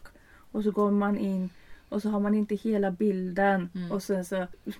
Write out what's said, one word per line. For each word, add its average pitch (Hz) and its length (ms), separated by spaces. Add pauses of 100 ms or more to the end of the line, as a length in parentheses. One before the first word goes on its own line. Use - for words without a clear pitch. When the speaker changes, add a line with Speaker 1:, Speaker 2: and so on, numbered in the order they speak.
(520)
Speaker 1:
Och 214 120
så 208 60
går 202 200
man 202 280
in 190 320 (380)
och 208 140
så 208 80
har 208 100
man 208 140
inte 208 200
hela 202 360
bilden. 185 840
Speaker 2:
Mm. 175 180
Speaker 1:
Och 196 100
sen 190 220
så 185 220 (340)